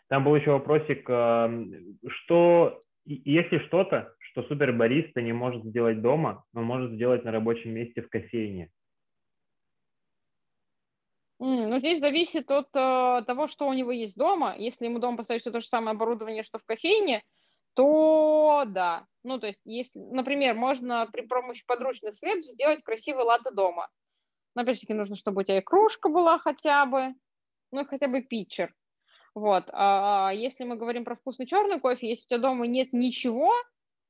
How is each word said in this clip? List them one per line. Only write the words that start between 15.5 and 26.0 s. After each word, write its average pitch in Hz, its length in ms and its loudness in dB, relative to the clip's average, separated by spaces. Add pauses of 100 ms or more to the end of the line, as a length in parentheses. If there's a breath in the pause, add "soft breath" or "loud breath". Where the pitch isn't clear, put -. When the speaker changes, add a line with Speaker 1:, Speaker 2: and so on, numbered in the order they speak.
Speaker 2:
то 233 100 -6
же - 60 -16
самое 226 280 -2
оборудование, 220 480 -4
что - 140 -14
в 220 80 -18
кофейне, 330 580 0 (520)
то 302 920 6
да. 180 380 -4 (180)
Ну, 254 160 -8
то 220 80 -8
есть, 196 180 -10
если, 240 340 -10
например, 262 560 -2
можно 240 560 -2
при 240 100 -10
помощи 247 460 -6
подручных 247 480 -6
средств 320 380 -6
сделать 302 300 0
красивый 247 400 -4
латте 233 280 2
дома. 185 360 -2 (680)
Но, 247 80 -4
опять-таки, 226 300 -4
нужно, 208 220 -4
чтобы 196 260 -4
у - 20 -8
тебя 196 160 2
и - 20 4
кружка 392 480 2